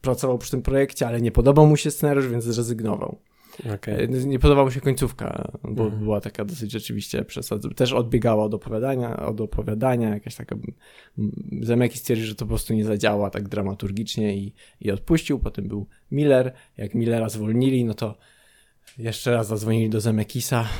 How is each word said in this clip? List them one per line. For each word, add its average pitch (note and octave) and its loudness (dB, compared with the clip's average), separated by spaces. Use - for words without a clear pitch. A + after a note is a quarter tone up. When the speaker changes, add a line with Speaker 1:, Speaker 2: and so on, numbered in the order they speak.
Speaker 1:
pracował B2+ 0
przy - -10
tym B2+ -2
projekcie, C3+ 2
ale A#2 -2
nie A#2 0
podobał C#3+ 10
mu D3+ 8
się D3+ 0
scenariusz, C#3 2
więc A#2 -2
zrezygnował. A2+ -2
Speaker 2:
Okej. G#2 -4
Speaker 1:
E, B2 -2
nie B2+ -2
podobała C#3 6
mu C3 0
się C3 -6
końcówka, - -2
bo A2 -2
Speaker 2:
Mhm. G#2+ -2
Speaker 1:
była G#2+ 0
taka G#2 -8
dosyć G#2 -8
rzeczywiście A2+ -6
przesad-, - -8
też - 2
odbiegała A2+ 2
od G#2+ -2
opowiadania, A#2 -4
od G#2+ -6
opowiadania, A2 0
jakaś G#2 -10
taka, - -10
m, G#2+ -2
Zemeckis A#2 2
stwierdził, A2+ 0
że G#2+ -8
to A#2 -8
po G#2+ -6
prostu A2+ -2
nie A2 2
zadziała G#2 0
tak G2 -6
dramaturgicznie G2+ -4
i, G2 -8
i G#2+ -2
odpuścił. C#3+ 0
Potem - -4
był G#2 -6
Miller. C3+ 4
Jak G#2+ -8
Millera A2+ 2
zwolnili, A#2 2
no A2 -2
to G#2+ -6
jeszcze A#2 -4
raz A2+ 2
zadzwonili A2 0
do G#2+ 0
Zemeckisa, A2+ 0